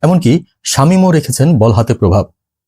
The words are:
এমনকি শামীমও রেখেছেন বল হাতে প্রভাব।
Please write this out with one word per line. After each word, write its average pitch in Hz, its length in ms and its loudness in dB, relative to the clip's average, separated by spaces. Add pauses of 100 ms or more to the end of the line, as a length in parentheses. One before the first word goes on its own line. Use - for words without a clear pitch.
এমনকি 165 300 0 (320)
শামীমও 185 480 0
রেখেছেন 151 360 -2 (120)
বল 110 120 2
হাতে 110 220 0
প্রভাব। 92 320 0 (420)